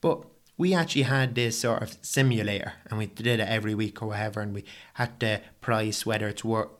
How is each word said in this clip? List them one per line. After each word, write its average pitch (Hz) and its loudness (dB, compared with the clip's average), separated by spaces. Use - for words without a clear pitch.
But - 0
we 180 4
actually 160 2
had 131 2
this 117 0
sort 117 2
of - -8
simulator, 110 2
and 110 -4
we 107 -2
did 113 -4
it 120 4
every 107 0
week 107 -2
or 113 -4
whatever, 104 -4
and 104 -4
we 101 -8
had - -4
to 107 0
price 110 0
whether 110 0
it's 104 -8
worth 110 0